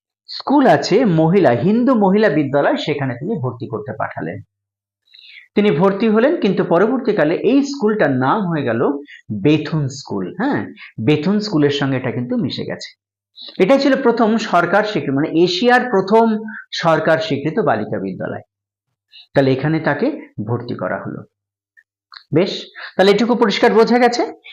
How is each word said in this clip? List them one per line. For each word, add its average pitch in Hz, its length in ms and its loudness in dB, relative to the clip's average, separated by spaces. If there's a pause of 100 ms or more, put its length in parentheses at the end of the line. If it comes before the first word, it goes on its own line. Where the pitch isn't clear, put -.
(280)
স্কুল 269 400 0
আছে 180 380 2
মহিলা, 165 440 4
হিন্দু 220 460 2
মহিলা 208 340 2
বিদ্যালয়, 151 480 0
সেখানে 139 360 -4
তিনি 160 260 -6
ভর্তি 117 280 -6
করতে 107 300 -10
পাঠালেন। 98 440 -8 (1120)
তিনি 208 160 4
ভর্তি 196 380 2
হলেন, 247 280 2
কিন্তু 185 260 0
পরবর্তীকালে 180 720 2
এই 269 280 2
স্কুলটার 208 480 0
নাম 147 360 0
হয়ে 160 160 -2
গেল 123 260 0 (520)
বেথুন 151 460 0
স্কুল, 95 500 -8
হ্যাঁ, 135 300 -4 (380)
বেথুন 151 340 2
স্কুলের 151 300 0
সঙ্গে 135 280 -2
এটা 127 140 -4
কিন্তু 123 260 -4
মিশে 156 280 -4
গেছে। - 400 -12 (540)
এটা 277 180 4
ছিল 277 240 2
প্রথম 226 360 2
সরকার 196 460 0
স্বীকৃত, 147 300 -4
মানে 143 160 -2
এশিয়ার 180 600 2
প্রথম 214 480 2 (360)
সরকার 160 440 0
স্বীকৃত 156 420 -4
বালিকা 110 400 -2
বিদ্যালয়। 92 420 -8 (920)
তাহলে 135 180 4
এখানে 151 280 -2
তাকে 180 520 -4 (160)
ভর্তি 120 280 -6
করা 92 300 -6
হলো। - 180 -12 (1120)
বেশ, 175 320 0 (320)
তাহলে 196 140 4
এটুকু 226 240 2
পরিষ্কার 240 380 2
বোঝা 226 240 4
গেছে। 240 360 0 (200)